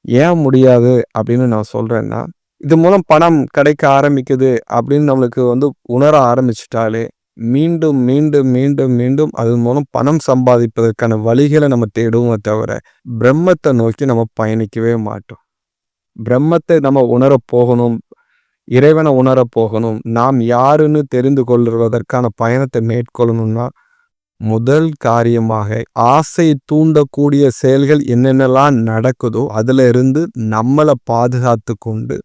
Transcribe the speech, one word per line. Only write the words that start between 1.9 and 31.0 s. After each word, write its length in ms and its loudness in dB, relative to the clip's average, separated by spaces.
இது 200 0
மூலம் 300 4
பணம் 380 2
கிடைக்க 440 0
ஆரம்பிக்குது 680 0
அப்படின்னு 380 0
நம்மளுக்கு 380 0
வந்து 240 -2
உணர 360 0
ஆரம்பிச்சிட்டாலே 880 -2
மீண்டும், 640 -2
மீண்டும், 500 0
மீண்டும், 460 0
மீண்டும் 400 0
அது 240 -2
மூலம் 340 -2
பணம் 360 0
சம்பாதிப்பதற்கான 960 0
வழிகளை 480 2
நம்ம 160 0
தேடுவோமே 440 0
தவிர 360 -4
பிரம்மத்தை 540 2
நோக்கி 320 -2
நம்ம 200 0
பயணிக்கவே 580 -4
மாட்டோம். 440 -12
பிரம்மத்தை 560 0
நம்ம 220 2
உணரப் 440 2
போகணும், 540 0
இறைவனை 480 2
உணரப் 380 2
போகணும், 520 -2
நாம் 380 0
யாருன்னு 680 2
தெரிந்து 360 0
கொள்வதற்கான 840 0
பயணத்தை 500 -2
மேற்கொள்ளணும்னா 840 -4
முதல் 600 0
காரியமாக 840 -2
ஆசை 640 0
தூண்டக்கூடிய 760 2
செயல்கள் 500 0
என்னென்னலாம் 800 2
நடக்குதோ 680 -2
அதுல 420 0
இருந்து 400 0
நம்மளை 540 0